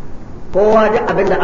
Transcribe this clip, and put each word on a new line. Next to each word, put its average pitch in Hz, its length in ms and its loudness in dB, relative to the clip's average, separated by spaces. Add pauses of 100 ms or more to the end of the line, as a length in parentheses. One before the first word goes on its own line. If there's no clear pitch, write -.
(560)
Kowa 214 320 4
duk 220 240 0
abin 175 160 0
da 185 160 0